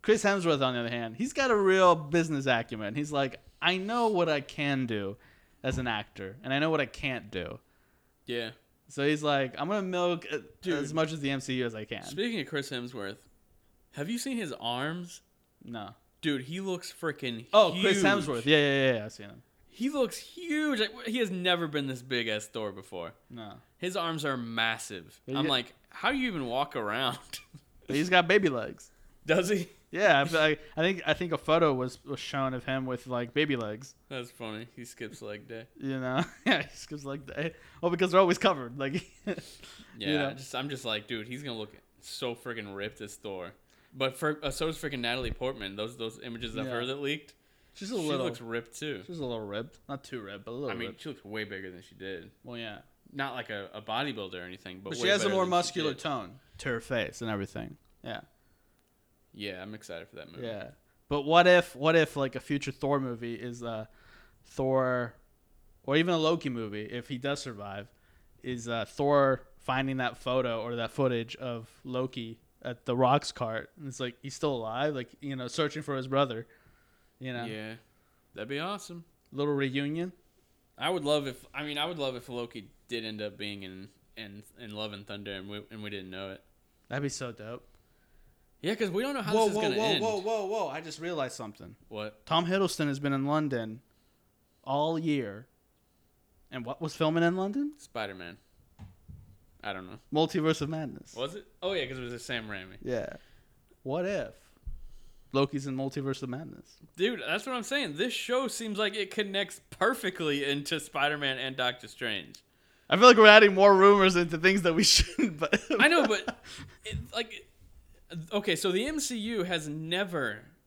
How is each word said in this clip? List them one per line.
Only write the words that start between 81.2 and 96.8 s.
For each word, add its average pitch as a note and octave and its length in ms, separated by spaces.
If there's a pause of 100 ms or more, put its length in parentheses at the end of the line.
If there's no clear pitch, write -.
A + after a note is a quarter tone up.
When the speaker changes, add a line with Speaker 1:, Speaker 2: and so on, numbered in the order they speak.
Speaker 2:
if, B2+ 180 (100)
I D3 100
mean, D3 140
I D3+ 80
would E3+ 120
love C3 180
if A#2+ 120
Loki A#2+ 400 (200)
did A#2 160
end G#2+ 180
up G#2 160
being G2+ 240
in, F#2+ 260 (280)
in, G#2 260 (180)
in G#2+ 140
Love G#2+ 180
and G2 140
Thunder G2+ 260
and F#2+ 160
we, G#2 220
and A2 120
we G#2 80
didn't F#2+ 200
know F#2+ 220
it. - 100 (460)
Speaker 1:
That'd C#3 140
be C#3+ 60
so B2+ 240
dope. G#2+ 340 (920)
Speaker 2:
Yeah, G3+ 160
'cause G#3+ 140
we G3 120
don't C#4 120
know B3 80
how G3+ 120
Speaker 1:
Whoa, A3 140
Speaker 2:
this - 20
is G3 60
Speaker 1:
whoa, G#3+ 60
Speaker 2:
gonna G#3 140
Speaker 1:
whoa, A3 100
Speaker 2:
end. - 180
Speaker 1:
whoa, G#3+ 160
whoa, G#3 260
whoa! G3+ 220
I D3 120
just D#3+ 200
realized D#3 340
something. G#2+ 400 (140)
Speaker 2:
What? G#2+ 380
Speaker 1:
Tom E3+ 200
Hiddleston F3+ 400
has C#3 140
been C#3+ 120
in C3+ 140
London C3 540 (800)
all D3+ 380
year. B2 480 (1040)
And B2 120
what B2+ 160